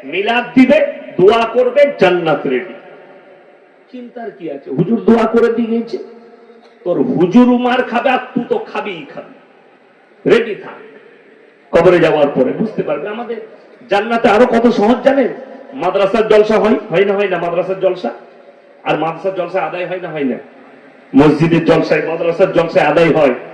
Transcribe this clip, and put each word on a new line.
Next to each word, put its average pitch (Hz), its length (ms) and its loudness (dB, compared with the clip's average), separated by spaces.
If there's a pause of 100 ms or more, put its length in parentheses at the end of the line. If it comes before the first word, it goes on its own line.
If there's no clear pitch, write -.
মিলাদ 220 560 -2
দিবে, 285 260 6 (340)
দোয়া 226 260 4
করবে, 240 540 2
জান্নাত 170 480 0
রেডি। 127 260 -4 (1160)
চিন্তার 233 400 -14
কি 165 200 -12
আছে? 139 180 -12
হুজুর 175 360 -2
দোয়া 226 200 4
করে 226 280 2
দিয়ে 233 260 -2
গেছে। - 180 -8 (840)
তোর 165 180 -2
হুজুর 175 580 4
মার 247 240 0
খাবে 240 260 -2
আর 247 80 0
তুই - 320 -6
তো - 80 0
খাবিই 190 560 -10
খাবি। - 200 -18 (960)
রেডি 220 260 0
থাক, - 260 -18 (920)
কবরে 175 280 4
যাওয়ার 151 280 2
পরে - 240 0
বুঝতে - 320 -6
পারবে। 147 240 -6
আমাদের 226 280 -10 (540)
জান্নাতে 226 380 0
আরো 220 180 4
কত 233 220 2
সহজ 220 360 2
জানেন? 269 240 2 (460)
মাদ্রাসার 196 540 0
জলসা 214 320 4
হয়, 214 160 2 (140)
হয় 175 160 2
না, 202 80 0
হয় 202 140 0
না? 180 100 -2
মাদ্রাসার 170 420 -4
জলসা, 180 320 -2 (720)
আর 147 160 -2
মাদ্রাসার 165 360 -4
জলসা 180 260 -4
আদায় 170 240 -6
হয় 180 160 -8
না, 175 80 -10
হয় 156 140 -6
না? 123 120 -2 (800)
মসজিদের 160 500 4
জলসায়, 160 420 2
মাদ্রাসার 170 460 0
জলসায় 170 320 2
আদায় 160 280 4
হয়। 143 200 2 (200)